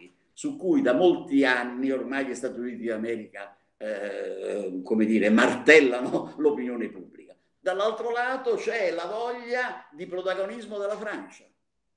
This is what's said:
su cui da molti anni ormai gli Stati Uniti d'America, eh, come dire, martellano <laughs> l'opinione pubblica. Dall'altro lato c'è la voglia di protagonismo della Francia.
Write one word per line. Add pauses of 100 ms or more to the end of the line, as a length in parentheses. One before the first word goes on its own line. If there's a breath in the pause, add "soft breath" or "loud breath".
(380)
su
cui
da
molti
anni
ormai
gli
Stati
Uniti
d'America, (220)
eh,
come
dire,
martellano
<laughs>
l'opinione
pubblica. (240)
Dall'altro
lato
c'è
la
voglia
di
protagonismo
della
Francia. (520)